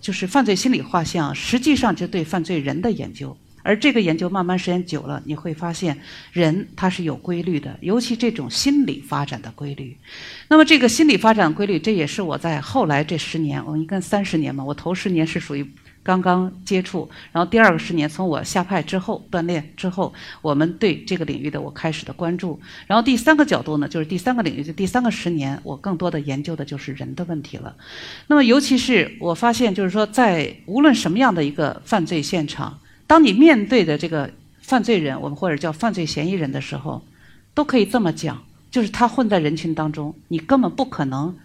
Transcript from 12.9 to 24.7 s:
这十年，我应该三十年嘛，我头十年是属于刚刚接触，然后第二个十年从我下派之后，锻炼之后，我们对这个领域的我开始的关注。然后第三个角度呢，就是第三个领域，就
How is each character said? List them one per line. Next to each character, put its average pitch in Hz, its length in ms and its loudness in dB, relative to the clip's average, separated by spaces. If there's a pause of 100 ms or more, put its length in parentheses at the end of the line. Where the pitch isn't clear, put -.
这 160 140 -4
十 - 220 -6
年， 143 260 -4
我 156 120 -6
应 160 100 -2
该 190 140 -2
三 202 240 0
十 175 120 -2
年 135 180 -2
嘛， 135 80 -8
我 143 120 -6
头 170 200 -6
十 190 140 -4
年 160 180 2
是 160 140 -4
属 147 160 -8
于 143 100 -6 (360)
刚 185 180 2
刚 185 320 0 (100)
接 190 200 0
触， 175 260 -8 (240)
然 170 100 2
后 175 80 -4
第 226 80 4
二 214 140 8
个 160 60 -2
十 175 160 -6
年 151 120 2
从 185 220 -4
我 147 160 -2
下 - 180 0
派 185 200 -2
之 190 160 -4
后， 185 320 -6
锻 180 160 -2
炼 160 280 -4
之 - 140 -6
后， 180 240 -2 (300)
我 151 120 0
们 160 220 2
对 190 260 0
这 185 140 -4
个 165 80 -4
领 139 180 -6
域 147 80 -6
的 147 80 -6
我 143 120 -8
开 160 200 -4
始 156 140 -8
的 - 80 -12
关 175 240 -4
注。 175 240 -8 (260)
然 190 80 0
后 233 80 4
第 247 140 2
三 311 180 4
个 294 120 6
角 135 160 2
度 151 160 -2
呢， 143 100 0
就 170 100 -6
是 156 60 -2
第 175 140 -4
三 254 180 -2
个 233 60 0
领 147 120 -2
域， 143 80 -6
就 156 120 -10